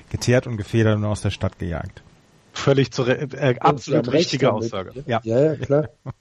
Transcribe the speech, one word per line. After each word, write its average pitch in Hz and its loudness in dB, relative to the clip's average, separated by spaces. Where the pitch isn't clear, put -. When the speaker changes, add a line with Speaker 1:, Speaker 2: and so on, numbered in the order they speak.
Speaker 1:
geteert 123 2
und 120 -8
gefedert 107 2
und 107 -2
aus 104 -2
der 101 -2
Stadt - -6
gejagt. 90 -8
Speaker 2:
Völlig 139 2
zu 135 -4
re-, 131 -2
äh, 139 2
Speaker 3:
Und 120 -2
Speaker 2:
absolut 147 6
Speaker 3:
sie 135 -2
haben 117 0
recht 151 2
Speaker 2:
richtige 135 0
Speaker 3:
damit. 107 0
Speaker 2:
Aussage. 101 -6
Ja. 113 0
Speaker 3:
Ja, 113 2
ja, 151 2
klar. 139 0
Speaker 2:
<laughs> - -20